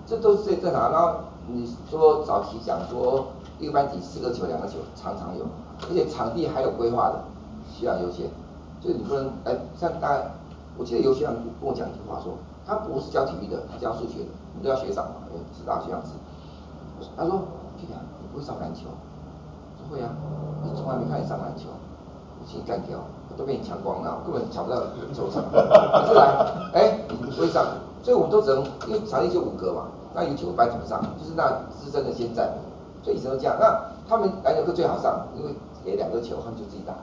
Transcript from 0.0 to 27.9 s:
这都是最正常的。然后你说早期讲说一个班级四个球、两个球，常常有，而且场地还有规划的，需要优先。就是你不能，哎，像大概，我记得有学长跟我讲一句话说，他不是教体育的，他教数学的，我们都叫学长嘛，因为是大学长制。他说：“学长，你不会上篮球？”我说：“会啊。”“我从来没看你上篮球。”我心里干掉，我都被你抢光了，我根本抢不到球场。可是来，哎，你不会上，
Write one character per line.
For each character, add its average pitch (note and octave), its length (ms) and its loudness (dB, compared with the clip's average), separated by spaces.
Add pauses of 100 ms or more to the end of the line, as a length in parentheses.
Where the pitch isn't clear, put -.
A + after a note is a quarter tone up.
这 A3+ 140 0
都 G#3 180 8
是 - 60 0
最 F#3 140 2
正 F3 160 0
常 - 180 2
的。 - 0 -
然 B2+ 100 6
后 E3+ 140 6 (320)
你 A#2+ 260 -4 (160)
说 D#3 360 6
早 - 180 2
期 - 240 -8
讲 - 140 -2 (100)
说 B2+ 380 2 (320)
一 D3+ 80 -4
个 C#3 40 -4
班 C#3 160 4
级 F3+ 120 -4
四 - 180 -10
个 A#2+ 140 -2
球、 - 140 -4
两 E2 140 -2
个 - 60 -6
球， - 120 -8 (180)
常 G2 200 -6
常 F2+ 220 -8
有， - 60 -6 (440)
而 E3+ 60 -2
且 - 140 4
场 A#2+ 260 -2
地 A2+ 140 0
还 - 140 0
有 - 100 2
规 A#2 180 2
划 A#2 200 4
的， - 120 -4 (500)
需 - 140 -4
要 - 120 2
优 F2+ 120 -2
先。 - 180 -6 (520)
就 - 100 -2
是 A#2+ 60 2
你 A2 80 -4
不 C#3 100 0
能， C3+ 160 0 (140)
哎， - 120 0 (220)
像 E3+ 100 0 (120)
大 - 80 0
概， C#3 260 0 (420)
我 A#2+ 80 -6
记 A#2 100 -2
得 A#2 60 4
有 C3+ 140 6
学 C3 100 2
长 A#2+ 100 0
跟 A#2 100 -4 (180)
我 C#3 100 -2
讲 A#2 160 -4
一 - 40 -8
句 - 60 -12 (120)
话 - 120 -6
说， D3 120 -8 (320)
他 G3+ 100 -2
不 - 240 -4
是 - 100 -10
教 - 140 2
体 - 160 -4
育 G2+ 60 -8
的， - 240 -6
他 - 80 -12
教 - 140 -4
数 - 160 -6
学 - 180 -8
的， - 40 -12 (220)
我 - 60 -12
们 G2 60 -8
都 G2+ 40 2
叫 F#2+ 80 4
学 F#2+ 160 -4
长 F2+ 140 -2
嘛， - 160 -10 (100)
因 E2+ 60 -10
为 E2 60 -10 (120)
是 - 80 -14
大 - 160 -2
学 - 100 -8
长 - 120 -4
制。 - 80 -10 (1040)
他 - 80 -2
说 F#3 180 2 (360)
：“学 - 120 -12
长， - 80 -10 (240)
你 - 80 -12
不 - 80 -10
会 - 60 -8
上 - 160 -8
篮 D#2+ 140 -6
球？” - 120 -12 (880)
我 - 80 -16
说 - 80 -12
：“会 C#3 120 -6
啊。 A#2 80 -6 (520)
”“我 - 120 -4
从 - 120 -6
来 - 120 -2
没 - 120 -2
看 - 100 0
你 - 60 -2
上 - 120 -4
篮 - 200 -6
球。” - 80 -10 (720)
我 - 80 -12
心 - 120 -10
里 - 80 -8
干 - 160 -2
掉， - 160 -8 (320)
我 - 60 -10
都 - 80 -4
被 B2 120 0
你 - 60 -6
抢 - 200 -8
光 - 200 -2
了， - 160 -4
我 - 40 -10
根 E3 120 -4
本 A2+ 160 -2
抢 - 140 -6
不 F#2+ 60 -4
到 B2 80 2 (360)
球 - 160 -2
场。 - 200 -2
可 - 560 10
是 - 80 8
来， - 320 10 (280)
哎， - 240 8 (120)
你 - 40 -2 (120)
不 - 40 -6 (100)
会 E3+ 80 6
上， - 180 4 (360)